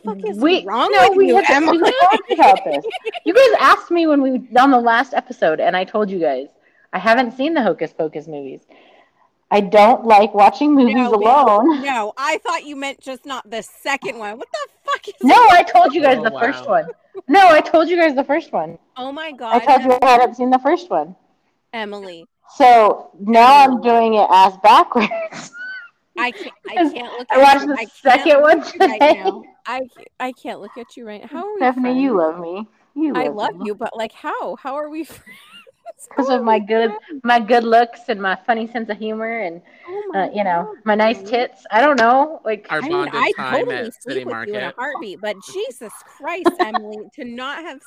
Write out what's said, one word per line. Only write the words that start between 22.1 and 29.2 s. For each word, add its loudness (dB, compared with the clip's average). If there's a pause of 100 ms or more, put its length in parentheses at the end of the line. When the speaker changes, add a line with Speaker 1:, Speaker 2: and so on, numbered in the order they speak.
Speaker 2:
So 4 (100)
now 6
I'm 2
Speaker 1:
Emily. -4
Speaker 2:
doing 2
it 2
ass 4
backwards. 4
<laughs> -14 (680)
Speaker 1:
I -6
can't, -18 (120)
I -16
Speaker 2:
Because -2
Speaker 1:
can't -14
look -14
Speaker 2:
I 2
Speaker 1:
at 6
Speaker 2:
watched 6
Speaker 1:
you. -4
Speaker 2:
the -4
Speaker 1:
I -8
can't -16
Speaker 2:
second 2
Speaker 1:
look 4
Speaker 2:
one 2
Speaker 1:
at -14
you -16
right 2
Speaker 2:
today. 4